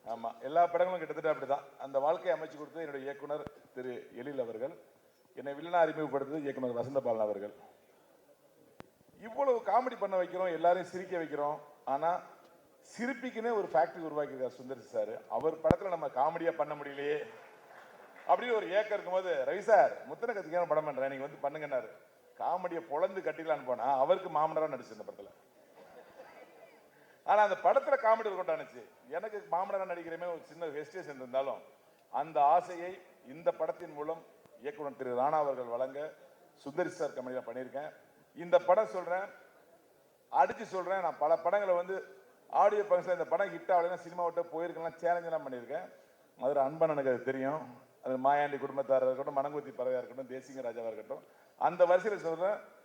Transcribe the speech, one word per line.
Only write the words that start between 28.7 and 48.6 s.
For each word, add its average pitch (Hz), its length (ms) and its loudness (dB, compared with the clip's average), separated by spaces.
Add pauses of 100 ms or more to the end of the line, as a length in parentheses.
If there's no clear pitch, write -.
எனக்கு 202 420 -8
மாமனாரா 190 360 -2
நடிக்கிறமே 170 400 -8
ஒரு 165 160 -6
சின்ன 165 220 -10
ஹெசிடேஷன் 151 500 -10
இருந்தாலும், 127 460 -2 (500)
அந்த 151 320 0
ஆசையை 170 580 2 (260)
இந்த 165 240 -2
படத்தின் 165 420 -6
மூலம் 160 300 -6 (380)
இயக்குனர் 143 360 -8
திரு 127 200 -2
ராணா 135 140 2
அவர்கள் 139 340 0
வழங்க 135 480 -4 (440)
சுந்தரி 165 320 -4
சார் 151 200 -4
கம்பெனியில 127 380 -6
பண்ணியிருக்கேன். 131 460 -8 (420)
இந்த 175 240 4
படம் 185 280 6
சொல்றேன், 180 380 -4 (1040)
அடிச்சு 185 300 4
சொல்றேன், 185 400 -2
நான் 160 180 -2
பல 156 160 4
படங்களை 185 400 2
வந்து 180 420 -4 (320)
ஆடியோ 208 320 6
ஃபங்க்ஷன்ல 180 300 2
இந்த 170 140 0
படம் 175 280 0
ஹிட் - 180 -4
ஆகலைன்னா 175 240 4
சினிமா 175 280 -6
விட்டு 170 200 0
போயிருக்கலாம் 165 520 -6
சேலஞ்ச் 170 300 0
எல்லாம் 151 260 -4
பண்ணியிருக்கேன். 123 380 -8 (480)
மதுரை 139 260 2
அன்பன் 160 260 4
எனக்கு 139 200 2
அது 120 140 2
தெரியும். 135 640 -4 (160)
அது 127 140 -2
மாயாண்டி 143 400 2
குடும்பத்தாரா 135 380 0